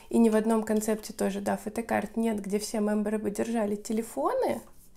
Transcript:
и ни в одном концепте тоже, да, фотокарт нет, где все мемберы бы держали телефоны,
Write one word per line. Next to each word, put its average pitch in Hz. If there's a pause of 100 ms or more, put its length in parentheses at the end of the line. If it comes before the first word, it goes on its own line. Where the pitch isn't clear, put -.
и -
ни 226
в 214
одном 220
концепте 214
тоже, 202
да, 202
фотокарт 214
нет, 226
где 202
все 208
мемберы 214
бы 214
держали 220
телефоны, 269 (340)